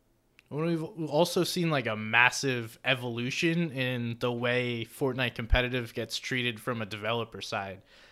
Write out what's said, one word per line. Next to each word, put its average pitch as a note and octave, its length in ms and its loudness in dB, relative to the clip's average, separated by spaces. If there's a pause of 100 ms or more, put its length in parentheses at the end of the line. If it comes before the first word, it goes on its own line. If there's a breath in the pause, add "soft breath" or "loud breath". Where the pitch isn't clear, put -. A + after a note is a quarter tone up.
(500)
Well, D3+ 160 -2
we've D#3+ 420 -2
also E3+ 360 4
seen, E3 260 0
like, C3+ 160 0
a A2 80 -2
massive A#2 880 2
evolution B2+ 880 0
in B2 480 -2
the B2 140 2
way B2 520 0
Fortnite B2+ 520 -2
competitive B2 580 2
gets A#2 240 -4
treated B2 400 -2
from A#2 240 -4
a G#2+ 40 -6
developer G#2+ 540 -4
side. G2 420 -6 (300 soft breath)